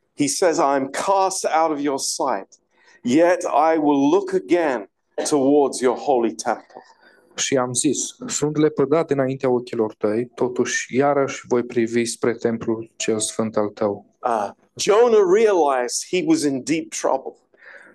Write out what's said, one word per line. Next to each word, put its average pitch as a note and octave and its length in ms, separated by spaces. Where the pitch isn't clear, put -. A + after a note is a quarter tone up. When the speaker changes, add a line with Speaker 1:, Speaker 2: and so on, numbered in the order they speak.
Speaker 1:
He D3 120
says, D#3+ 300
"I E3+ 40
am C#3 280
cast F#3+ 580
out D#3+ 160
of C#3+ 60
your C#3 160
sight, B2+ 480
yet E3+ 400
I D#3+ 340
will C#3+ 320
look F#3+ 240
again D#3 560
towards C#3+ 500
your A#2+ 180
holy A#2 360
temple." - 500
Speaker 2:
Și - 220
am B2+ 160
zis, - 420
„Sunt D3 300
lepădat D3+ 540
înaintea C3+ 380
ochilor A#2 480
tăi, A2+ 380
totuși B2 600
iarăși C#3 520
voi B2 160
privi A#2+ 420
spre A#2 280
templul A2+ 640
cel A2 240
sfânt A2 380
al G#2 100
tău.” G2+ 380
Speaker 1:
Uh, A2 280
Jonah G#3+ 480
realized D#3 800
he F#3 160
was D3+ 160
in C3+ 200
deep D#3+ 260
trouble. C#3 460